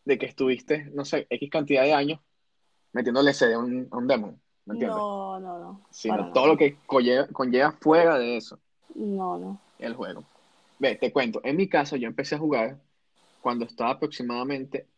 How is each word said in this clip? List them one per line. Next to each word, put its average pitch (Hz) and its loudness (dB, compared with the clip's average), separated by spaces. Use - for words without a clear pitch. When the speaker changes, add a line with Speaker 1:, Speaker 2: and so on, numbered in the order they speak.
Speaker 1:
de 135 4
que - -6
estuviste, 135 -2
no 143 -6
sé, 147 -4
X 147 -6
cantidad 143 2
de 147 4
años 147 0
metiéndole 127 4
C 123 4
D 113 4
a 113 0
un, 123 -4
a - -8
un 123 -4
demo, 113 0
¿me - -12
entiendes? 226 -4
Speaker 2:
No, 196 -6
no, 180 -12
no, 180 -18
Speaker 1:
Sino - -4
Speaker 2:
para 90 -6
Speaker 1:
todo 127 4
Speaker 2:
nada. 160 8
Speaker 1:
lo - 4
que 143 4
conlleva, 131 4
conlleva 131 2
fuera 160 4
de 120 0
eso. 113 -10
Speaker 2:
No, 196 -6
no. 190 -10
Speaker 1:
El 117 -10
juego. 92 -12
Ve, 131 2
te 120 -2
cuento, 123 -2
en 139 -2
mi 185 0
caso 147 0
yo 120 -4
empecé 143 -6
a - -4
jugar 139 -2
cuando 120 -2
estaba 117 -4
aproximadamente 135 -6